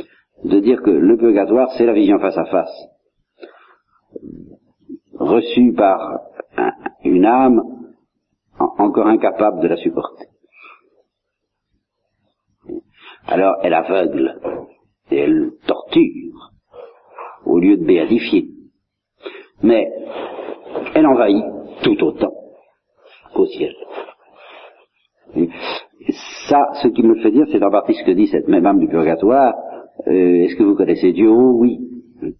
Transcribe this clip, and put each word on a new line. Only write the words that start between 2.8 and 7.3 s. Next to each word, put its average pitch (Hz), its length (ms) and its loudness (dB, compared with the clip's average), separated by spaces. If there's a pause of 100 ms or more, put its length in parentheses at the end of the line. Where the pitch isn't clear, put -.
reçue 117 600 2
par - 480 -2 (360)
un, - 140 -4 (320)
une 90 220 2
âme 123 360 2 (960)